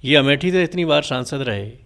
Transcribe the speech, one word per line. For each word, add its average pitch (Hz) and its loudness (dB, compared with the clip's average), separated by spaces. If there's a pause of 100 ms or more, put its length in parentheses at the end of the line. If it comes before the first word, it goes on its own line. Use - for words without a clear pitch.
ये 139 2
अमेठी 143 4
से 180 2
इतनी 170 -2
बार 147 2
सांसद 135 -6
रहे 104 -4 (200)